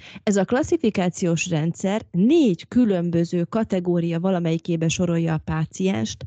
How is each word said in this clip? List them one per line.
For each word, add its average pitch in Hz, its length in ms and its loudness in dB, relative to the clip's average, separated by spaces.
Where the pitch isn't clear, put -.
Ez 202 140 0
a 190 80 4
klasszifikációs 190 1040 0
rendszer 175 640 -2
négy 233 580 2
különböző 175 760 2
kategória 175 760 -2
valamelyikébe 170 680 0
sorolja 170 440 0
a 156 120 -2
pácienst, 190 840 -4